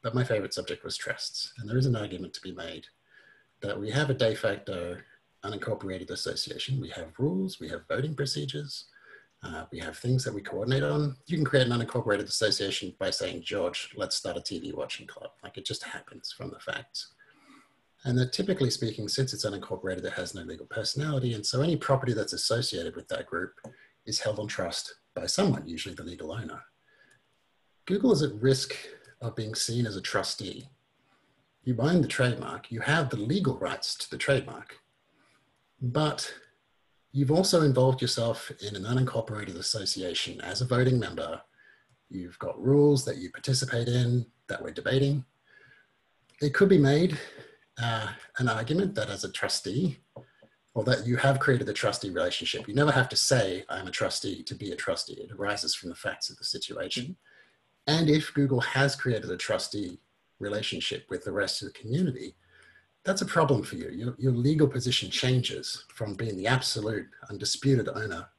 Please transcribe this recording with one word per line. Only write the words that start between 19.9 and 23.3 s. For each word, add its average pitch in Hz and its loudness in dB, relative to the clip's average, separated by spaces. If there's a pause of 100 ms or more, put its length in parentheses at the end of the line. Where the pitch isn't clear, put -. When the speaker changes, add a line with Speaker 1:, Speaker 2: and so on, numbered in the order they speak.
Speaker 1:
it - -4
has 92 -6
no 87 -10
legal 82 -12
personality. 127 -2
And 104 -6
so 123 0
any 156 2
property 127 2
that's 107 -2
associated 101 -2
with 82 -14
that - -6
group 87 -6 (520)